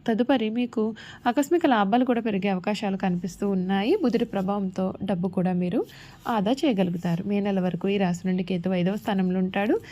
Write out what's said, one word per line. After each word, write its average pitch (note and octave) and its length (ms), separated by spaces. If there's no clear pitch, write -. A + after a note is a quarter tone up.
తదుపరి A#3 460
మీకు A#3 360
ఆకస్మిక C#4+ 380
లాభాలు A#3 440
కూడా A#3 160
పెరిగే G3+ 240
అవకాశాలు F#3+ 480
కనిపిస్తూ F#3+ 520
ఉన్నాయి. G3 480
బుధుడి A#3+ 340
ప్రభావంతో F#3+ 540
డబ్బు F#3+ 260
కూడా F#3 240
మీరు F3+ 280
ఆదా A3 300
చేయగలుగుతారు. F3+ 680
మే G3+ 160
నెల G3 200
వరకు F3+ 280
ఈ G3+ 120
రాశి F3 280
నుండి F#3 220
కేతు F#3+ 260
ఐదవ F#3 220
స్థానంలో F#3+ 420
ఉంటాడు. G3+ 380